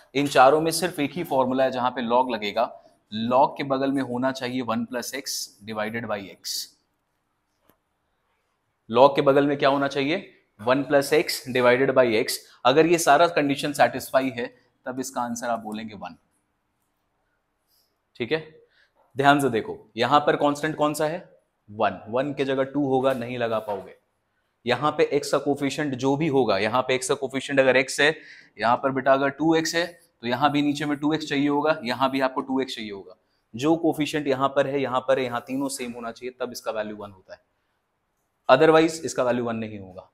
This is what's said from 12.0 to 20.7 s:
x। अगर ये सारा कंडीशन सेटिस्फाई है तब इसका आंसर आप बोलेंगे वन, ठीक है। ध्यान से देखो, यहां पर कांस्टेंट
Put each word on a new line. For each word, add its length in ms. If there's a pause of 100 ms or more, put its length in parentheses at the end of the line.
x। 180 (280)
अगर 200
ये 140
सारा 300
कंडीशन 440
सेटिस्फाई 580
है 140 (400)
तब 140
इसका 220
आंसर 260
आप 140
बोलेंगे 340
वन, 200 (2000)
ठीक 160
है। 80 (760)
ध्यान 260
से 80
देखो, 280 (200)
यहां 240
पर 160
कांस्टेंट 380